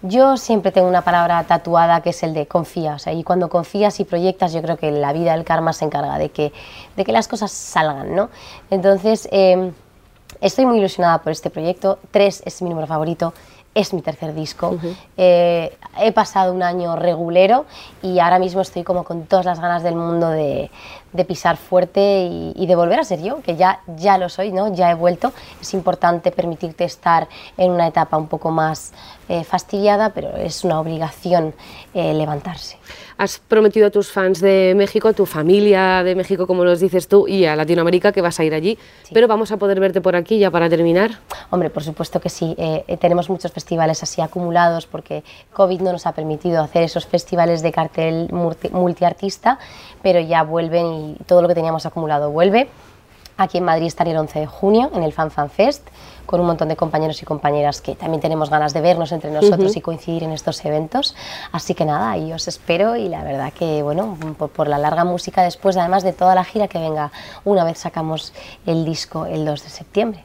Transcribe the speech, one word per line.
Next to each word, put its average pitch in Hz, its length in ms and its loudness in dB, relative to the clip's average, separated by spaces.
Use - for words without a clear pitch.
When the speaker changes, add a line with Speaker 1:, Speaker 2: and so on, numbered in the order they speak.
Speaker 1:
Yo 254 340 4
siempre 196 340 0
tengo 185 160 4
una 180 160 2
palabra 170 420 2
tatuada 170 560 2
que 170 80 0
es 170 140 -6
el 160 100 -4
de 151 120 -2
confía, 160 500 -4
o 147 40 -14
sea, 160 140 -6
y 165 100 -6
cuando 180 260 0
confías 196 520 0
y - 20 0
proyectas, 180 480 0
yo 165 100 -4
creo 165 160 -2
que 151 140 -2
la 147 220 0
vida, 165 200 0
el 165 120 -2
karma 165 260 0
se 156 140 -4
encarga 143 340 -4
de 151 100 -2
que, 147 220 -4
de 196 80 -2
que 220 80 -2
las 226 160 2
cosas 220 220 -6
salgan, 151 640 -2
¿no? 202 160 0
Entonces, 196 640 2
em, 185 400 4
estoy 262 240 2
muy 240 140 4
ilusionada 175 400 2
por 156 120 -6
este 165 180 -6
proyecto. 180 500 -2
Tres 196 340 2
es - 160 -12
mi 180 80 -4
número 160 160 -4
favorito, 165 480 -4
es 202 200 0
mi 170 80 -4
tercer 156 340 -10
disco. 160 360 -6
Speaker 2:
Ujú. 175 220 -6
Speaker 1:
Eh, 175 580 4
he 214 120 4
pasado 190 420 2
un 185 100 -2
año 175 340 -2
regulero 175 680 2
y 180 180 0
ahora 175 200 6
mismo 185 200 -2
estoy 180 240 -4
como 180 220 -2
con 170 200 -8
todas 185 200 2
las 170 160 -4
ganas 175 220 -2
del 170 120 -2
mundo 170 340 0
de, 143 400 -2
de 180 120 0
pisar 170 300 -2
fuerte 190 760 2
y, 165 280 -8
y 185 100 -2
de 180 80 6
volver 175 240 2
a 320 60 0
ser 170 180 -4
yo, 269 180 -6
que 175 140 -4
ya, 185 240 2
ya 190 220 2
lo 180 100 0
soy, 196 240 -4
¿no? 190 240 -2
Ya 175 160 4
he 170 40 2
vuelto. 175 360 0
Es - 120 -10
importante 175 580 0
permitirte 170 520 -6
estar 165 460 -2
en 185 140 2
una 175 160 2
etapa 160 300 0
un 156 100 -4
poco 165 240 -4
más, 160 400 -4
eh, 170 160 -4
fastidiada, 208 640 0
pero - 260 -8
es - 300 -6
una 160 140 0
obligación, 160 720 -2
eh, 165 200 0
levantarse. 151 640 -6
Speaker 2:
Has 190 220 -2
prometido 214 480 4
a - 40 4
tus 202 200 0
fans 185 300 0
de 190 340 4
México, 202 320 2
a 220 60 4
tu 202 120 2
familia 185 800 4
de 180 120 0
México, 185 320 -2
como 180 180 2
los 175 160 4
dices 180 260 0
tú, 202 200 2
y 185 180 2
a 151 100 2
Latinoamérica, 170 560 2
que 196 100 0
vas 170 180 -2
a 165 40 2
ir 156 120 0
allí. 180 220 -2
Speaker 1:
Sí. - 100 -20
Speaker 2:
Pero 226 140 6
vamos 214 240 0
a 214 60 -4
poder 196 220 2
verte 190 220 2
por 180 160 2
aquí 190 220 0
ya 190 120 4
para 170 160 2
terminar. 170 440 2
Speaker 1:
Hombre, 175 180 0
por 151 140 -8
supuesto 160 360 -6
que 175 100 -4
sí. 165 280 -6
Eh, 160 300 -4
eh, 175 100 -4
tenemos 175 320 0
muchos 180 220 -4
festivales 160 520 -2
así - 160 -8
acumulados 170 680 0
porque 151 360 -10
covid 185 280 2
no 190 120 0
nos 170 140 -6
ha 165 60 -2
permitido 156 480 -2
hacer 170 220 0
esos 160 220 -4
festivales 170 560 0
de 165 100 0
cartel 160 600 -2
multi-, 170 400 -4
multiartista, 180 840 0
pero 180 180 4
ya 160 240 2
vuelven 165 420 -2
y 156 300 -6
todo 175 140 6
lo 170 60 4
que 175 80 4
teníamos 160 300 -2
acumulado 151 460 -2
vuelve. 196 360 4
Aquí 185 200 -2
en 180 60 -2
Madrid 165 240 0
estaré 165 240 -2
el 160 60 -2
once 156 220 -4
de 151 60 -4
junio 214 480 2
en 190 80 -2
el 156 100 -2
Fan 151 200 -4
Fan 147 180 -4
Fest, 262 380 0
con 175 120 0
un 175 60 2
montón 165 240 -2
de 160 60 -2
compañeros 156 480 -2
y - 20 -18
compañeras 147 560 -2
que - 140 -8
también 160 260 -6
tenemos 156 300 -2
ganas 151 240 0
de 160 60 -2
vernos 170 300 2
entre 151 200 -6
nosotros 190 400 4
Speaker 2:
Ujú. 214 80 -4
Speaker 1:
y - 20 -14
coincidir 165 420 -6
en 160 100 -6
estos 156 320 -6
eventos. 156 500 -4
Así - 220 -6
que - 100 -2
nada, 156 280 -2
ahí 156 200 -6
os 165 160 -8
espero 185 480 -2
y 214 140 -4
la 156 140 -8
verdad 139 280 -6
que, 156 300 -2
bueno, 165 360 -4
por, 151 120 -6
por 156 180 -4
la 147 100 0
larga 156 260 0
música 180 380 -2
después, 180 360 0
además 185 260 0
de 180 100 0
toda 185 220 4
la 185 80 2
gira 208 240 -2
que - 100 -8
venga 156 340 -4
una 196 200 2
vez 165 160 -2
sacamos 160 540 -8
el 165 180 0
disco 160 400 -8
el 156 200 -6
dos 147 180 -6
de - 60 -20
septiembre. 202 540 -6